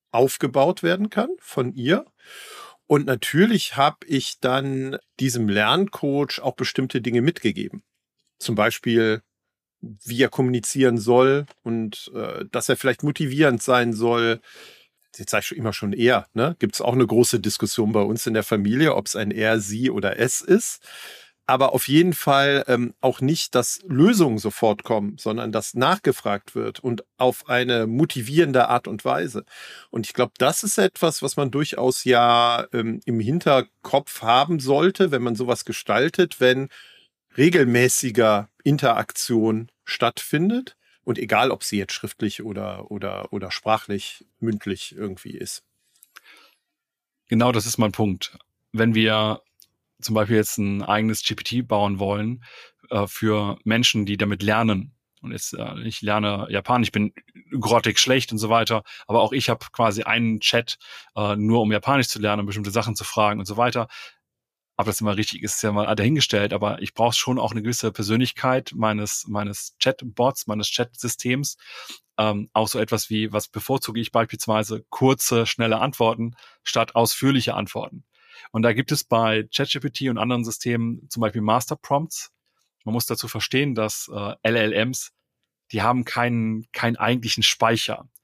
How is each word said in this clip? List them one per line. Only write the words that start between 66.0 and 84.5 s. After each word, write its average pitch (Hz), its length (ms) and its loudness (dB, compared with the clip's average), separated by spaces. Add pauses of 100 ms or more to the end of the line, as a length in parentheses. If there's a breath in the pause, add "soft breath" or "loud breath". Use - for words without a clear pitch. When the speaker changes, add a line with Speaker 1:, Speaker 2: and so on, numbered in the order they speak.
Speaker 2:
aber 104 300 -4
ich 110 120 -10
brauch 120 200 2
schon 127 260 -2
auch 110 120 -2
eine 110 100 -6
gewisse 113 320 -4
Persönlichkeit 123 800 0
meines, 107 540 -2
meines 101 520 -8
Chatbots, 127 640 -2
meines 104 220 -4
Chatsystems. 123 880 -4 (600 loud breath)
Ähm, 107 340 0
auch 110 160 2
so 127 100 -4
etwas 107 320 -2
wie, 107 220 -2
was 104 160 -2
bevorzuge 117 540 -4
ich 110 100 -8
beispielsweise? 110 800 -2
Kurze, 131 560 2
schnelle 110 340 0
Antworten 117 560 0 (280 soft breath)
statt - 320 -2
ausführliche 120 580 2
Antworten. 104 500 -8 (480 loud breath)
Und 113 120 -2
da 117 100 4
gibt 123 180 -2
es 143 140 -4
bei 110 440 2
Chat - 200 -2
G 139 100 -4
P 135 120 -6
T 135 180 -4
und 117 80 -2
anderen 120 260 -2
Systemen 117 640 -6
zum 117 120 -8
Beispiel 113 200 -2
Master 113 360 -2
Prompts. - 560 -6 (500)
Man 107 80 -6
muss 120 140 -2
dazu 117 240 -6
verstehen, 131 460 -2
dass, 110 380 -4
äh, 101 300 -8
L 117 140 2